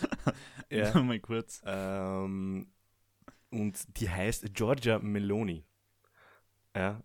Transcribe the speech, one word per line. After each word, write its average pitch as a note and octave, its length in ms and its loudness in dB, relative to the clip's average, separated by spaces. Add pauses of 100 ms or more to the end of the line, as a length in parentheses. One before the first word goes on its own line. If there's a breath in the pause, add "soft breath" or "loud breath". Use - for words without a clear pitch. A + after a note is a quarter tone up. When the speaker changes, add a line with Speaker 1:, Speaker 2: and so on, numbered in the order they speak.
Speaker 1:
kurz. - 400 0
<laughs> - 280 -18
Speaker 2:
Ja. G#2+ 260 2
Speaker 1:
Nur C#3 100 8
mal A#2 160 0
kurz. - 440 -4
Speaker 2:
Ähm, F#2+ 1080 -2 (800)
und G#2+ 500 -4
die G#2+ 100 0
heißt G2 420 -2
Giorgia A#2 460 4
Meloni. G2+ 640 0 (1120 soft breath)
Ja, G2+ 300 -2